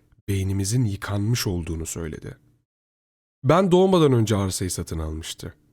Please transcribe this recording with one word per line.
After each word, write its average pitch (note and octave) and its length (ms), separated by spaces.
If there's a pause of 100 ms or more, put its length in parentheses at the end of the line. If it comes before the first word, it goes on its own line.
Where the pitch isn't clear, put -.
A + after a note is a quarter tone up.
(280)
beynimizin G2 560
yıkanmış G#2 640
olduğunu E2+ 400
söyledi. - 500 (1080)
Ben E3+ 260
doğmadan F3+ 420
önce A2 240
arsayı F#2+ 340
satın E2+ 280
almıştı. D#2 560 (180)